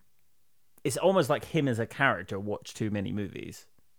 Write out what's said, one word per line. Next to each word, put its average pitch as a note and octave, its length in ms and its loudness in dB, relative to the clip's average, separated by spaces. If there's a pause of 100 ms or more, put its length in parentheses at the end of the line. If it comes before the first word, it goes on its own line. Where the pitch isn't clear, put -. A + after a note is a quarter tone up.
(840)
it's - 120 0
almost F3+ 320 4
like D3 180 0
him D3+ 200 2
as A#2 140 2
a A2+ 60 0
character G#2 520 0
watched G#2 380 -6
too A2 140 -2
many G2 200 -2
movies, - 560 -8 (320)